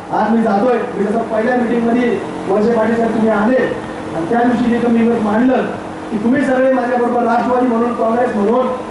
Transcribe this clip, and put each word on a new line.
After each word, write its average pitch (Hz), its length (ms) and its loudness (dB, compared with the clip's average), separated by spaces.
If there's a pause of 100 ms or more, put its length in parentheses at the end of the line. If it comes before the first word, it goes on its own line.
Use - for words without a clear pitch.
(180)
आज 214 140 0
मी 226 100 2
जातोय, 214 380 2 (160)
मी 196 80 -2
जसं 214 280 -2
पहिल्या 226 260 0
मीटिंगमध्ये 233 500 0 (420)
वळसे 214 280 2
पाटील 220 180 0
साहेब 233 180 0
तुम्ही 214 160 2
आले 214 280 2 (580)
आणि 165 140 -4
त्या 233 140 2
दिवशी 233 260 2
जे 233 180 0
मी 226 220 2
मत 220 140 0
मांडलं 233 380 2 (500)
की 214 120 -2
तुम्ही 269 220 2
सगळे 262 280 2
माझ्याबरोबर 240 500 0
राष्ट्रवादी 240 440 0
म्हणून, 233 260 0
काँग्रेस 233 420 0
म्हणून, 226 320 2 (240)